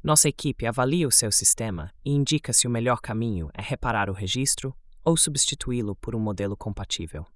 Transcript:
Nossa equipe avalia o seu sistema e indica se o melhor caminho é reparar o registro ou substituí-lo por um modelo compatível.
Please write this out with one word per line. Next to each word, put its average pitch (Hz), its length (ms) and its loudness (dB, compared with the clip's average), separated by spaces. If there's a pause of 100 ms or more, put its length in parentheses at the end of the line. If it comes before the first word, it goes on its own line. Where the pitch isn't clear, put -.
Nossa 151 260 6
equipe 135 360 -4
avalia 131 420 2
o 120 40 2
seu 110 200 2
sistema 98 600 0 (100)
e 139 80 0
indica 143 420 2
se - 140 4
o - 20 -2
melhor 117 320 2
caminho 110 520 -2
é - 80 -10
reparar 107 480 -2
o 98 40 -2
registro 123 640 -2 (280)
ou 165 140 4
substituí-lo 123 800 0
por 117 200 -6
um 113 40 0
modelo 101 360 -2
compatível. 85 720 -6 (100)